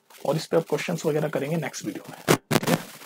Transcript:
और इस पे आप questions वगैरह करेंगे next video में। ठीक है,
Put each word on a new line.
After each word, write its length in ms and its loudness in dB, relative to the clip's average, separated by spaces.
और 100 4
इस 120 -2
पे 100 4
आप 120 6
questions 360 0
वगैरह 240 2
करेंगे 280 0
next 280 -4
video 240 -6
में। 280 -2
ठीक 200 2
है, 80 6